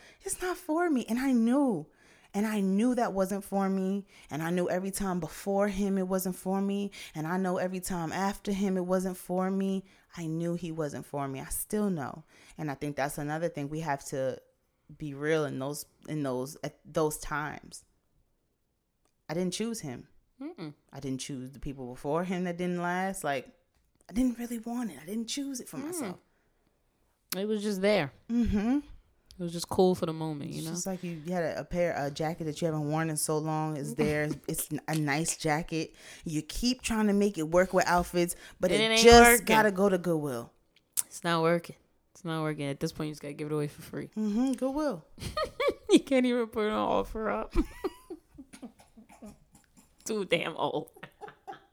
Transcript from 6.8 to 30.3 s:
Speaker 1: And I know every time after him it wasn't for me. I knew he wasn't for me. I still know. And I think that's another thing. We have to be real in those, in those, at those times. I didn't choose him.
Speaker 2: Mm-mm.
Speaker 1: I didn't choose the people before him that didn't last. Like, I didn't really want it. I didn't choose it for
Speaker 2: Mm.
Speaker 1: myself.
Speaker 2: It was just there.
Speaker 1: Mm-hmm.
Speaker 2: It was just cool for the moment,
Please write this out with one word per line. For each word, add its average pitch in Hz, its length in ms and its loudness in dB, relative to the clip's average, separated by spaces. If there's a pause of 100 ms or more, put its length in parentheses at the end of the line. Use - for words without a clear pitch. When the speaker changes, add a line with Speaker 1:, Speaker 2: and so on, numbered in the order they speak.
Speaker 1:
And 156 140 -4
I 180 80 0
know 180 220 0
every 185 220 -4
time 175 300 -4
after 196 420 -2
him 190 240 0
it 180 100 -2
wasn't 185 300 0
for 185 340 -2
me. 190 340 -2 (320)
I 170 100 -8
knew 170 280 -2
he 170 180 -6
wasn't 151 320 -6
for 143 240 -6
me. 135 120 -8
I 143 100 -12
still 208 400 -2
know. 156 320 -4 (340)
And 156 140 -6
I 135 40 -6
think 147 220 -6
that's 143 220 -2
another 156 300 -2
thing. 147 200 -6
We 156 120 -6
have 143 260 -4
to 131 320 -2 (580)
be 151 160 -10
real 151 320 0
in 135 140 -4
those, 143 280 -6 (220)
in 151 140 -4
those, 131 400 -4
at 143 220 -8
those 151 340 0
times. - 640 -8 (1400)
I 156 60 -6
didn't 180 200 0
choose 226 260 -4
him. 143 260 -10 (340)
Speaker 2:
Mm-mm. 240 320 -12 (200)
Speaker 1:
I 135 80 -14
didn't 131 200 -6
choose 131 300 -10
the 139 100 -20
people 131 320 -10
before 151 320 -2
him 180 200 -2
that 175 140 -4
didn't 180 220 -2
last. 185 440 -4
Like, 139 240 -2 (600)
I - 40 -18
didn't 240 260 2
really 240 200 -8
want 233 340 -6
it. 127 100 -16
I 156 40 -18
didn't 220 220 -6
choose 277 320 -6
it - 80 -16
for - 100 -10
Speaker 2:
Mm. 277 80 -8
Speaker 1:
myself. 311 300 -6 (1200)
Speaker 2:
It 202 120 -2
was 214 160 0
just 202 160 -2
there. 190 320 4 (180)
Speaker 1:
Mm-hmm. 233 480 4 (580)
Speaker 2:
It 185 60 -10
was 170 100 -4
just 170 160 -6
cool 185 280 6
for 180 100 -4
the 160 60 -4
moment, 160 400 -6